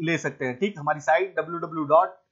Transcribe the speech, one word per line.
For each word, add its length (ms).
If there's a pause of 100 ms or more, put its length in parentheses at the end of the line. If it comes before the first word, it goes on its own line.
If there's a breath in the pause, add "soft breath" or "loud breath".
ले 160
सकते 260
हैं, 140
ठीक। 200
हमारी 240
साइट 360
डब्ल्यू 220
डब्ल्यू 260
डॉट 280 (180)